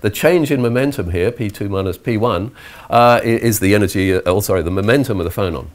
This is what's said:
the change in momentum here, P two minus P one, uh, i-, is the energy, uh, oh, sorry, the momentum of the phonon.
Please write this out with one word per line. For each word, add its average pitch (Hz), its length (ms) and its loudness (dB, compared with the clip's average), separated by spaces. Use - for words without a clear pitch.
the 107 80 -2
change 160 400 2
in 139 120 0
momentum 120 500 -2
here, 90 200 0
P 110 180 -6
two 101 200 -8
minus 95 300 -4
P 117 180 -2
one, 104 340 -2
uh, 120 320 6
i-, 73 60 -2
is 113 320 0
the 98 160 2
energy, 95 400 0
uh, 90 100 0
oh, 92 140 2
sorry, 95 240 0
the 85 80 -4
momentum 107 480 0
of 85 60 -4
the 87 160 -6
phonon. 80 340 -4